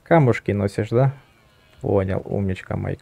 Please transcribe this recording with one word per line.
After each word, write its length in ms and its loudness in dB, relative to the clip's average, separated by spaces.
Камушки 480 2
носишь, 380 -2
да? 220 2
Понял, 440 0
умничка, 520 -4
Майк, 260 -6